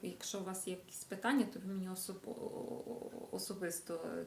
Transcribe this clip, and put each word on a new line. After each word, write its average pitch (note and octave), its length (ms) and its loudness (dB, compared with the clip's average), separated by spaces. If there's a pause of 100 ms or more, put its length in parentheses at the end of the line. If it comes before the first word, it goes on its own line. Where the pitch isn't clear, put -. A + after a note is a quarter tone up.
якщо F#3+ 380 -2
у F#3 40 0
вас F#3 220 0
є F#3 80 0
якісь - 300 -8
питання, A#3 480 6
то - 120 -6
ви F#3+ 100 -2
мені F#3+ 140 0
особ-, - 1400 -4
особисто F3+ 720 0 (260)